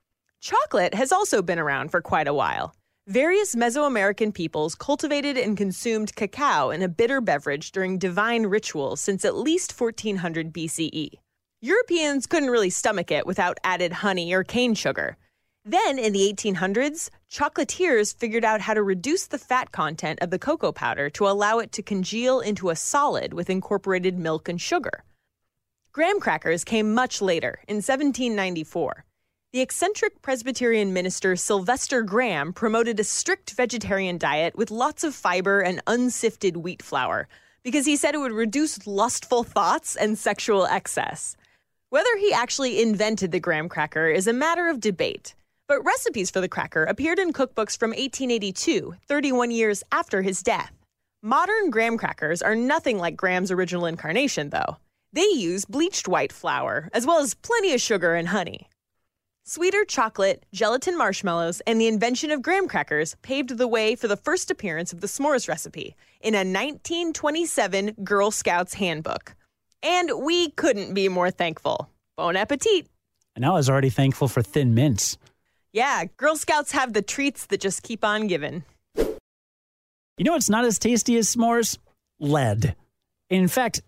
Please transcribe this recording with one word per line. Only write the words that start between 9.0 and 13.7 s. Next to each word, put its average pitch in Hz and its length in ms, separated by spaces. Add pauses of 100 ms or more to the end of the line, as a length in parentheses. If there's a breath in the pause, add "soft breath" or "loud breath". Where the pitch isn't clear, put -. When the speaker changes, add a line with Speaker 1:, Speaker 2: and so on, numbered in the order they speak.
Speaker 1:
since 196 240
at 196 100
least 320 380
fourteen 220 440
hundred 165 360
B 165 140
C 160 260
E. 156 160 (500)
Europeans 302 680
couldn't 285 240
really 220 180
stomach 196 400
it 151 160
without 185 380
added 180 280